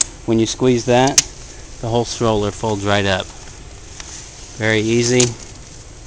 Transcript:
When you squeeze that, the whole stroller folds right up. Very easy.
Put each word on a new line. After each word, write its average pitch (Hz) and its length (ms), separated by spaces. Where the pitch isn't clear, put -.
When 113 140
you 110 80
squeeze 123 380
that, 127 320
the 120 60
whole 117 160
stroller 107 480
folds 104 320
right 101 220
up. 95 220
Very 110 240
easy. 120 480